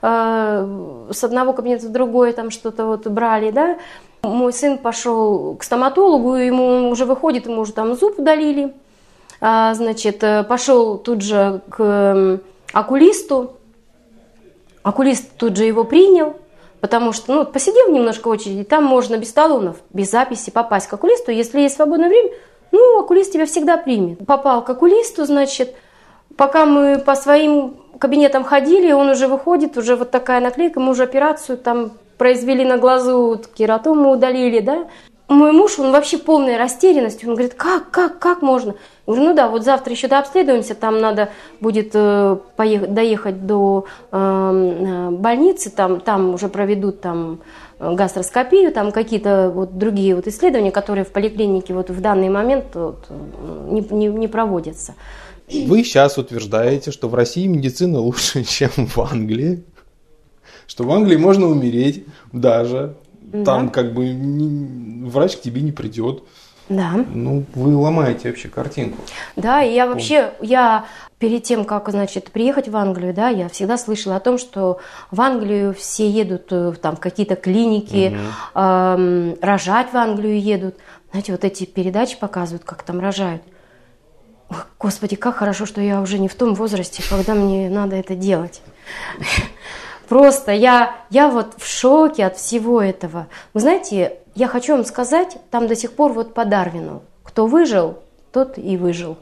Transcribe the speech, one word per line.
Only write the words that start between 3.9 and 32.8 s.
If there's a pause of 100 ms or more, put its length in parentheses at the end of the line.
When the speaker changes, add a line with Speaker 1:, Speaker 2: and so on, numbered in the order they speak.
Speaker 1:
мой
сын
пошел
к
стоматологу,
ему,
он
уже
выходит,
ему
уже
там
зуб
удалили. (680)
А,
значит,
э,
пошел
тут
же
к,
м, (320)
окулисту. (1300)
Окулист
тут
же
его
принял, (440)
потому
что,
ну,
посидел
немножко
в
очереди,
там
можно
без
талонов, (160)
без
записи
попасть
к
окулисту.
Если
есть
свободное
время, (420)
ну,
окулист
тебя
всегда
примет.
Попал
к
окулисту,
значит, (640)
пока
мы
по
своим (240)
кабинетам
ходили,
он
уже
выходит,
уже
вот
такая
наклейка,
мы
уже
операцию
там (260)
произвели
на
глазу,